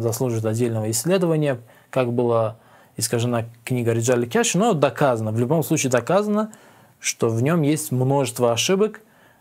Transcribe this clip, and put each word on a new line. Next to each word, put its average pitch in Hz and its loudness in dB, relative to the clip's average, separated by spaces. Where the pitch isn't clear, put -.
заслуживает 113 -2
отдельного 110 -2
исследования, 156 0
как 123 -2
была 117 0
искажена 117 -2
книга 120 -2
Риджалюль 120 2
Каши, 220 0
но 214 2
доказано, 127 2
в 110 -2
любом 139 0
случае 143 0
доказано, 208 0
что - -4
в 113 0
нем 160 2
есть 151 0
множество 127 0
ошибок, 190 -2